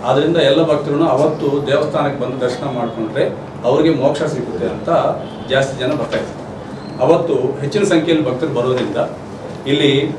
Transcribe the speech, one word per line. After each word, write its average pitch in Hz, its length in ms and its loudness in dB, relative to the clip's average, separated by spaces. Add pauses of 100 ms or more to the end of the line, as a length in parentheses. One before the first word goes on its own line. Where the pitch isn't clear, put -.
ಆದ್ದರಿಂದ 151 320 2
ಎಲ್ಲ 143 260 4
ಭಕ್ತರು 151 420 2
ಅವತ್ತು 143 640 2
ದೇವಸ್ಥಾನಕ್ಕೆ 139 560 0
ಬಂದು 127 180 -4
ದರ್ಶನ 123 240 -2
ಮಾಡಿಕೊಂಡ್ರೆ 120 640 -2 (360)
ಅವ್ರಿಗೆ 147 300 4
ಮೋಕ್ಷ 143 280 0
ಸಿಗುತ್ತೆ - 440 -4
ಅಂತ - 220 -4 (640)
ಜಾಸ್ತಿ 135 300 0
ಜನ 131 100 -2
ಬರ್ತಾ 120 280 -2
ಇದ್ದಾರೆ. - 840 -8
ಅವತ್ತು - 580 2
ಹೆಚ್ಚಿನ 202 220 0
ಸಂಖ್ಯೆಯಲ್ಲಿ 160 480 4
ಭಕ್ತರು 156 200 -2
ಬರೋದ್ರಿಂದ 123 460 0 (680)
ಇಲ್ಲಿ 143 520 2